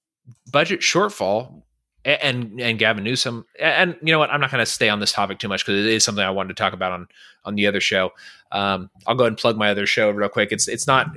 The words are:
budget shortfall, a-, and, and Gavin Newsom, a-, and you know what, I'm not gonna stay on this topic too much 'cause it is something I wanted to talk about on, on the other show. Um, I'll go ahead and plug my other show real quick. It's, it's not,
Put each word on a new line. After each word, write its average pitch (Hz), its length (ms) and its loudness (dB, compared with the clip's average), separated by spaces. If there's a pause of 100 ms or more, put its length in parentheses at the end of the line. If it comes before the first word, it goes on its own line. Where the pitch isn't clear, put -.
(520)
budget 160 300 0
shortfall, 127 840 0 (420)
a-, 139 200 2
and, 123 360 -4
and 117 160 -2
Gavin 110 280 2
Newsom, 117 400 -4 (120)
a-, - 80 -6
and 165 360 2
you 160 100 0
know 160 80 4
what, 151 100 2
I'm 147 120 0
not 131 100 -2
gonna 120 140 0
stay - 240 0
on 104 100 0
this 104 140 -2
topic 98 260 -2
too 113 80 -6
much 95 180 -2
'cause 101 100 0
it 101 100 2
is 110 180 2
something 104 200 -2
I 95 60 0
wanted 95 200 -4
to 90 120 -6
talk 95 120 0
about 92 180 -4
on, 90 160 -8 (380)
on 104 100 -6
the 101 120 2
other 98 140 0
show. 92 300 0 (400)
Um, 98 380 -2 (160)
I'll 117 100 0
go 123 80 4
ahead 117 80 4
and 107 60 -8
plug 117 200 0
my 107 140 2
other 101 140 -2
show 110 240 2
real 101 200 -2
quick. 104 220 0
It's, 104 160 -2
it's - 200 -4
not, 135 300 4